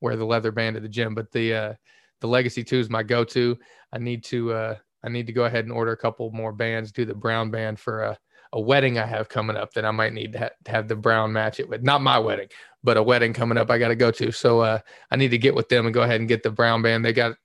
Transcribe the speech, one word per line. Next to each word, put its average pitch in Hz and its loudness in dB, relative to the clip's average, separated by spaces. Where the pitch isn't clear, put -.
wear 117 -2
the 113 -4
leather 113 0
band 110 -2
at 110 -10
the 110 -12
gym, 110 -4
but 110 -8
the, 113 0
uh, 110 -4
the 113 -6
Legacy 123 0
two 127 0
is 110 -2
my 113 -2
go-to. 120 0
I 123 -10
need 120 -6
to, 117 -4
uh, 110 -6
I 120 -10
need 120 -6
to 113 -10
go 120 2
ahead 117 0
and 120 -10
order 113 -2
a 113 -4
couple 113 -4
more 110 -6
bands, 113 -4
do 120 -2
the 110 -8
brown 113 -2
band 110 -6
for 110 -6
a, 107 -6
a 113 -4
wedding 127 4
I 110 -2
have 110 -6
coming 110 -4
up 104 -8
that 110 -4
I 110 0
might 110 0
need 110 -10
to, 117 -12
ha-, 117 -6
to - -14
have 110 -2
the 113 -2
brown 110 2
match 110 0
it - -6
with. 117 -6
Not 139 2
my 131 4
wedding, 101 -2
but 117 6
a 107 4
wedding 117 4
coming 117 0
up 113 0
I 120 4
gotta 117 2
go 117 6
to. 117 -2
So, 117 4
uh, 110 2
I 120 2
need 131 4
to 120 2
get 123 4
with 117 -2
them 117 4
and 113 -2
go 120 4
ahead 117 2
and 113 -4
get 113 2
the 110 0
brown 117 2
band. 113 2
They 117 2
got 117 0